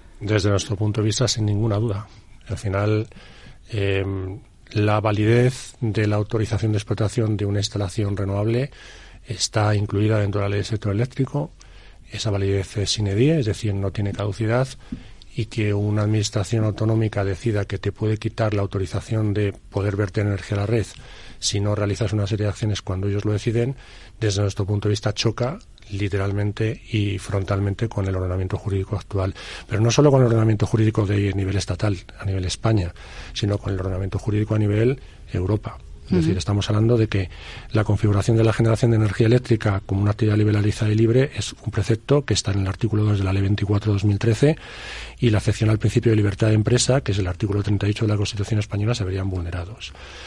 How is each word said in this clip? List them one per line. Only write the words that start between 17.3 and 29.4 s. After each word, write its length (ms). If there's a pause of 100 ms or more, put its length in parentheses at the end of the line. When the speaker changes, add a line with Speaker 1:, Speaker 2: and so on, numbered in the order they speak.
Speaker 1:
que 140
te 120
puede 260
quitar 360
la 80
autorización 720
de 180
poder 440
verter 320
energía 300
a 20
la 80
red 180 (540)
si 200
no 140
realizas 400
una 140
serie 180
de 60
acciones 320
cuando 240
ellos 180
lo 80
deciden, 420 (440)
desde 240
nuestro 220
punto 240
de 20
vista 220
choca 440 (340)
literalmente 920 (100)
y 260
frontalmente 720
con 180
el 80
ordenamiento 420
jurídico 380
actual. 380 (340)